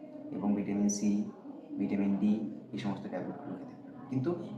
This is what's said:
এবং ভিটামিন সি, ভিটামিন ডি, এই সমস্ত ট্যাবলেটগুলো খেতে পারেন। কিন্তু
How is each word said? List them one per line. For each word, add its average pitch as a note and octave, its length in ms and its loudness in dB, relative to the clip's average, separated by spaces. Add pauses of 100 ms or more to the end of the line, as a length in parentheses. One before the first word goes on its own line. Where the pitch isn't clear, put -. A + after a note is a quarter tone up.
(320)
এবং G2+ 240 2
ভিটামিন G2+ 340 4
সি, G#2 420 2 (460)
ভিটামিন G2+ 400 4
ডি, G#2 220 4 (320)
এই - 60 -4
সমস্ত - 300 -2
ট্যাবলেটগুলো - 480 -6
খেতে - 360 -12
পারেন। - 180 -14
কিন্তু C3 260 2 (220)